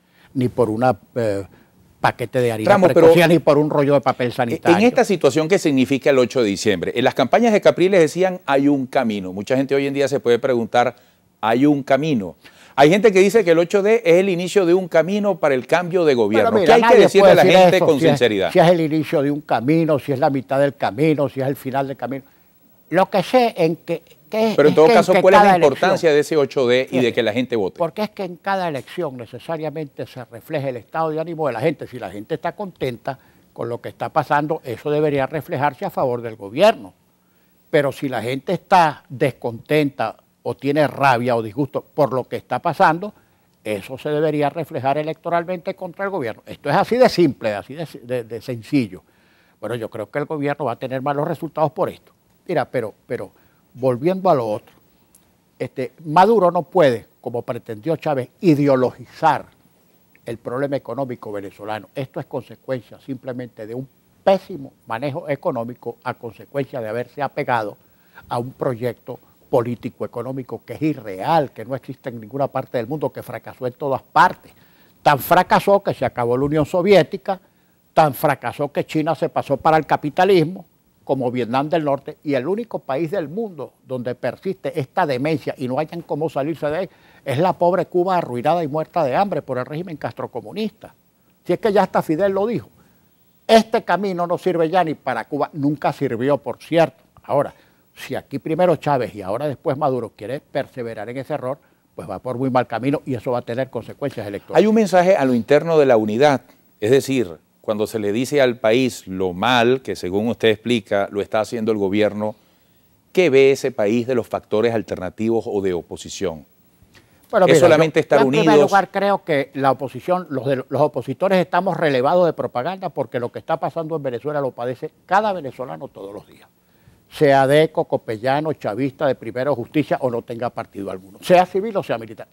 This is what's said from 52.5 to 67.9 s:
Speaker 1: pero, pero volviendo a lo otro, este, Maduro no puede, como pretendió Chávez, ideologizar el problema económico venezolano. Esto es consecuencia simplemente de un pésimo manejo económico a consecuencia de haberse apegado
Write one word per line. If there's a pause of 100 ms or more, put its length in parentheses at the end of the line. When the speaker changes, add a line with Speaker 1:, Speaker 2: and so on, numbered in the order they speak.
Speaker 1:
pero, (120)
pero (420)
volviendo
a
lo
otro, (840)
este, (140)
Maduro
no
puede, (140)
como
pretendió
Chávez, (100)
ideologizar (800)
el
problema
económico
venezolano.
Esto
es
consecuencia
simplemente
de
un (360)
pésimo (160)
manejo
económico
a
consecuencia
de
haberse
apegado (520)